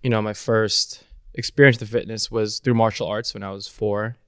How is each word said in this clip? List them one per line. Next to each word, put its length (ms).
you 60
know, 140
my 100
first 720
experience 460
with 100
fitness 400
was 300
through 140
martial 320
arts 280
when 80
I 80
was 160
four, 500